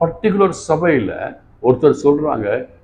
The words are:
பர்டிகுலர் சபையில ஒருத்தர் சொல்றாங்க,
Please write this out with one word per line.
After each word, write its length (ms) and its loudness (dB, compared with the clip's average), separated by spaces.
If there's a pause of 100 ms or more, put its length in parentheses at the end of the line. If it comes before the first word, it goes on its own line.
பர்டிகுலர் 540 0 (140)
சபையில 680 0 (260)
ஒருத்தர் 400 4
சொல்றாங்க, 640 -2 (180)